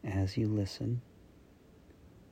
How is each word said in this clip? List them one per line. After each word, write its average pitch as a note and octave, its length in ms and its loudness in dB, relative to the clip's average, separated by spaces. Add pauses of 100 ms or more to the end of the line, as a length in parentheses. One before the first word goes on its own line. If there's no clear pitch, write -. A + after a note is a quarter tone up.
as F#2+ 320 0
you A2+ 100 2
listen. G#2+ 540 0 (1300)